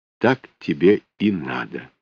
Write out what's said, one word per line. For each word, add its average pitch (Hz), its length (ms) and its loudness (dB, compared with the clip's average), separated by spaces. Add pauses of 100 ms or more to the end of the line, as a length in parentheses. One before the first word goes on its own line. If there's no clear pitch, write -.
(180)
Так - 300 -2 (100)
тебе - 440 2 (160)
и 107 120 0
надо. 65 600 -8 (120)